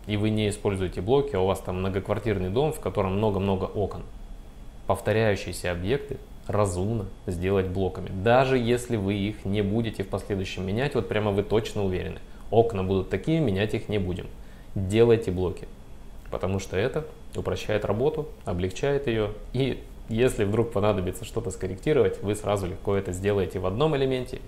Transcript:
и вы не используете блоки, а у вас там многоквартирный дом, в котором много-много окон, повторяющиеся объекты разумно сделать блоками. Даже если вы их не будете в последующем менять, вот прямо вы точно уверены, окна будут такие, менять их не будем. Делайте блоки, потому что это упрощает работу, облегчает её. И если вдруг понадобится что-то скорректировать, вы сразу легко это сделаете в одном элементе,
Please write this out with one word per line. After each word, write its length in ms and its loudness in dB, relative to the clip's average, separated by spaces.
и 80 0
вы 140 2
не 180 2
используете 540 0
блоки, 340 2
а 60 4
у 60 4
вас 120 2
там 200 -4
многоквартирный 720 0
дом, 220 2
в 80 -8
котором 380 0
много-много 480 2
окон, 380 -4
повторяющиеся 840 2
объекты 460 -2
разумно 600 0
сделать 400 2
блоками. 420 -2
Даже 340 6
если 380 2
вы 200 2
их 280 -2
не 180 0
будете 420 0
в 40 -8
последующем 580 -4
менять, 300 0
вот 140 0
прямо 220 2
вы 120 2
точно 400 0
уверены, 360 -2
окна 320 4
будут 260 2
такие, 320 2
менять 320 2
их 160 -4
не 80 0
будем. 300 -2
Делайте 540 6
блоки, 380 -2
потому 260 0
что 180 -4
это 300 0
упрощает 500 -2
работу, 420 0
облегчает 640 0
её. 260 2
И 300 0
если 360 4
вдруг 260 2
понадобится 540 2
что-то 260 -4
скорректировать, 720 2
вы 100 0
сразу 320 0
легко 300 -2
это 160 0
сделаете 480 0
в 80 0
одном 280 2
элементе, 520 -2